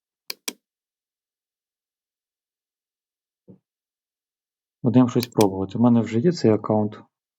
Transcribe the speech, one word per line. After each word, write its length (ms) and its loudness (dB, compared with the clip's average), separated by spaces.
Будемо 260 2
щось 180 -2
пробувати. 520 -2
У 20 -2
мене 200 4
вже 180 -4
є 140 0
цей 180 0
аккаунт. 520 -2